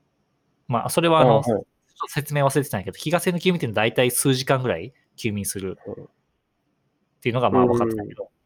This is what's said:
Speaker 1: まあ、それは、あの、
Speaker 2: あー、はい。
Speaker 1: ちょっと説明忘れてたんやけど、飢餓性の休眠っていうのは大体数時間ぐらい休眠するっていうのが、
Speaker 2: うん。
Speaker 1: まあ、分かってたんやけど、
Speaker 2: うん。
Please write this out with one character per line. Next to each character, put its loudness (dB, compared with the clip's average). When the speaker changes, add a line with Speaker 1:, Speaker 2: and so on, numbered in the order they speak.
Speaker 1:
ま -2
あ、 -4
そ 0
れ 2
は、 4
あ 6
の、 6
Speaker 2:
あ 0
ー、 0
は 0
い。 -6
Speaker 1:
ち -18
ょ -8
っ -18
と -
説 -6
明 2
忘 2
れ 2
て -10
た -4
ん -2
や -12
け -8
ど、 -14
飢 -6
餓 0
性 -2
の -2
休 0
眠 0
っ -4
て -2
い -4
う -6
の 0
は 4
大 0
体 4
数 2
時 -2
間 0
ぐ -2
ら -2
い -12
休 -4
眠 -4
す -6
る -6
っ -14
て -2
い 0
う -4
の 0
が、 2
Speaker 2:
う 2
ん。 -2
Speaker 1:
ま 6
あ、 6
分 2
か 2
っ 0
て -4
た -6
ん -10
や -14
け -16
ど、 -12
Speaker 2:
う -14
ん。 -20